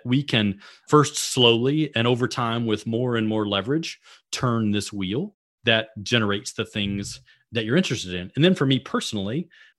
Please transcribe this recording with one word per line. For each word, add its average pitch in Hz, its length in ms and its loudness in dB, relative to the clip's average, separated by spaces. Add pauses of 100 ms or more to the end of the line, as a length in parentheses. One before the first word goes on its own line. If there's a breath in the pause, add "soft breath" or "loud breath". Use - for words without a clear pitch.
we 127 180 0
can 107 380 0 (260 loud breath)
first 147 300 4
slowly 127 760 2
and 117 140 2
over 123 200 2
time 117 380 -4
with 107 220 -2
more 117 300 -2
and 110 100 0
more 107 180 0
leverage, 104 540 -2 (320 soft breath)
turn 117 400 0
this 104 220 -2
wheel 104 420 -6 (300)
that 113 240 2 (120)
generates 101 520 0
the 110 120 -4
things 101 540 -6 (320 soft breath)
that 113 140 -4
you're 113 100 0
interested 107 380 0
in. 90 220 -8
And 147 100 4
then 185 100 6
for 147 100 0
me 135 140 2
personally, 117 720 -6 (300 soft breath)